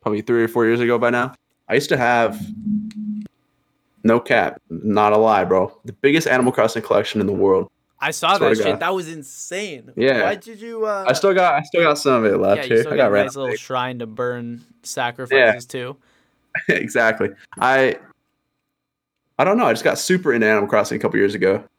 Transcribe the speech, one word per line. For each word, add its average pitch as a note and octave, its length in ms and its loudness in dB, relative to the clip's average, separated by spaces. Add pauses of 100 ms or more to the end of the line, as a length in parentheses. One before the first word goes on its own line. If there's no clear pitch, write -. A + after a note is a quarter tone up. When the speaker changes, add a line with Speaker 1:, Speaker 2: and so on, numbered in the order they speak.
Speaker 1:
probably G#2+ 200 -2
three A#2 200 0
or A2+ 60 0
four A#2 180 0
years A#2 140 2
ago A#2+ 180 0
by A#2+ 120 2
now, B2 240 -4 (340)
I G#2+ 60 -2
used D3 160 0
to E3 60 2
have, A#2+ 420 0 (1700)
no A#2 160 4
cap, A2+ 400 -2 (100)
not G#2 420 0
a G#2 60 4
lie, G#2+ 260 4
bro, F#2 280 0 (120)
the A#2+ 80 -14
biggest D3 340 0
Animal B2+ 260 2
Crossing A2 300 0
collection - 380 0
in G2+ 60 0
the G2+ 60 -2
world. F#2+ 380 2 (320)
Speaker 2:
I D3 100 -2
saw F3 260 0
Speaker 1:
Swear - 120 2
Speaker 2:
that A3+ 60 4
Speaker 1:
to A3 60 -2
Speaker 2:
shit. G3 100 0
Speaker 1:
God. - 80 -4
Speaker 2:
That F3+ 140 -2
was F3 140 -8
insane. D#3 880 -12
Speaker 1:
Yeah. A3 280 2
Speaker 2:
Why G#3 120 0
did A3 260 -16
you, A3+ 260 -8
uh, G3+ 200 -6
Speaker 1:
I - 60 2
still G3 220 2
got, F3+ 200 4
I C#3+ 80 0
still E3+ 200 -2
got D3 160 2
some B2+ 260 2
of G2+ 80 4
it F#2 60 0
left G2 180 2
Speaker 2:
yeah, C#3+ 80 -6
you B2+ 120 -8
Speaker 1:
here. A2+ 60 6
Speaker 2:
still - 120 -4
Speaker 1:
I - 20 0
Speaker 2:
got C#3+ 80 4
Speaker 1:
got A2 40 4
Speaker 2:
a G2+ 40 2
Speaker 1:
random G#2 140 2
Speaker 2:
nice G#2 100 -10
little C3 140 -6
Speaker 1:
things. A2 100 -6
Speaker 2:
shrine B2+ 380 -6
to A#2+ 80 -10
burn A#2+ 560 -8 (200)
sacrifices B2 880 0
Speaker 1:
Yeah. C3 100 -10
Speaker 2:
to. B2 220 -12
Speaker 1:
<laughs> - 40 -20 (640)
Exactly. A2 600 0 (320)
I, C3 360 2 (1400)
I C#3 60 4
don't G3 120 2
know. A#3+ 100 2
I A#2 60 2
just A2+ 120 -4
got - 140 0
super F3+ 340 0
into A2+ 160 2
Animal G#2 200 2
Crossing G#2 300 0
a - 20 -6
couple A#2 180 -2
years G2+ 160 2
ago. F#2+ 280 0 (160)